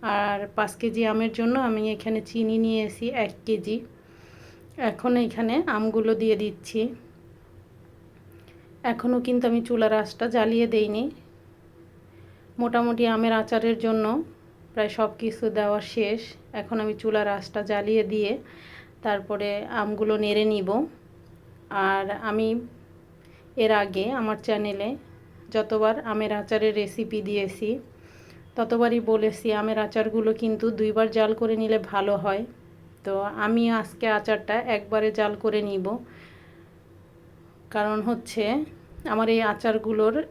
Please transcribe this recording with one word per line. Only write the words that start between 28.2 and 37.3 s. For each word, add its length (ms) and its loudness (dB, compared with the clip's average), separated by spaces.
ততবারই 480 2
বলেছি 520 2
আমের 260 0
আচারগুলো 540 0
কিন্তু 380 -2
দুইবার 400 2
জাল 220 4
করে 240 0
নিলে 260 2
ভালো 340 0
হয়। 260 0
তো 100 -4
আমি 340 2
আজকে 380 -2
আচারটা 460 0
একবারে 440 0
জাল 260 0
করে 240 0
নিব, 240 -2